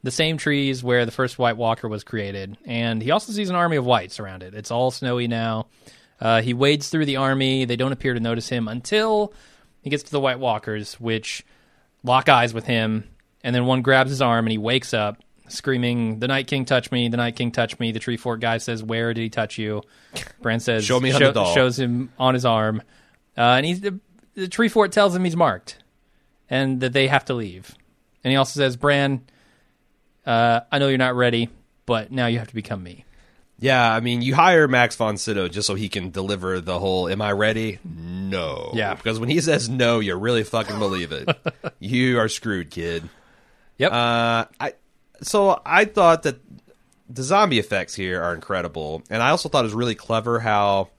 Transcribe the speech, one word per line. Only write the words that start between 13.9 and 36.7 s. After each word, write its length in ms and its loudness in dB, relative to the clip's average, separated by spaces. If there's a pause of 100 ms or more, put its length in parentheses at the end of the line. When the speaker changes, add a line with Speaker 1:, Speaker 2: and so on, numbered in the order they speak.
Speaker 1:
his 120 -2
arm, 240 2
and 60 0
he 60 -2
wakes 360 -2
up 280 -2 (260)
screaming, 720 -2
"The 80 -2
Night 180 -2
King 200 -2
touched 260 0
me, 160 0
the 100 -2
Night 180 -2
King 140 -2
touched 300 -4
me." 120 -2
The 60 -4
Tree 180 -4
Fort 240 -6
guy 180 0
says, 240 -6
"Where 300 -2
did 100 -4
he 80 -4
touch 280 -4
you?" 240 -4 (580)
Bran 200 0
says, 240 0
Speaker 2:
"Show 160 2
me 120 2
on 80 4
Speaker 1:
"Show-," 80 8
Speaker 2:
the 40 4 (120)
doll." 100 2
Speaker 1:
shows 240 4
him 400 -2
on 160 4
his 100 -2
arm. 380 2 (540)
Uh, 60 -4
and 240 4
he's, 140 -2
the, 180 -6 (360)
the 140 -6
Tree 200 2
Fort 240 2
tells 240 4
him 80 0
he's 120 0
marked 420 0 (680)
and 320 0
that 120 -2
they 160 2
have 180 2
to 80 -2
leave. 400 -10 (480)
And 80 -2
he 60 4
also 220 0
says, 180 0
"Bran, 460 0 (1000)
uh, 360 4 (120)
I 60 2
know 100 4
you're 80 2
not 200 2
ready, 340 2 (340)
but 260 -2
now 160 -2
you 120 0
have 100 -8
to 60 -20
become 280 -8
me." 220 -18 (560)
Speaker 2:
Yeah, 340 4
I 60 0
mean, 220 -2
you 120 0
hire 320 6
Max 300 2
von 200 -2
Sydow 320 -2
just 180 -4
so 100 -2
he 120 -4
can 220 -6
deliver 500 -4
the 180 -4